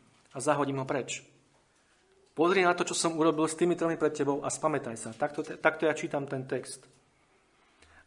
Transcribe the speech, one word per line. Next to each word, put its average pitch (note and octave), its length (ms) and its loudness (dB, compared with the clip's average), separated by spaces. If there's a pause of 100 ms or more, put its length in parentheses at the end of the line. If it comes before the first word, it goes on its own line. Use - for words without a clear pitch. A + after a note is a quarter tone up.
(320)
a - 60 -16
zahodím C#3 420 0
ho C3 80 -6
preč. C#3 380 -4 (1120)
Pozri F3+ 260 4
na F3 80 6
to, F3 160 0
čo F3 80 -4
som E3 240 0
urobil D#3 320 4
s D#3 80 -6
tými F3 160 4
tromi E3 240 0
pred D3+ 160 2
tebou C#3+ 300 0
a B2+ 80 -2
spamätaj C#3 420 -2
sa.“ A#2 160 -12
Takto, D3 320 -4
takto D#3 460 2
ja D3+ 80 0
čítam D3+ 320 -4
ten C3 160 -6
text. - 400 -8 (1200)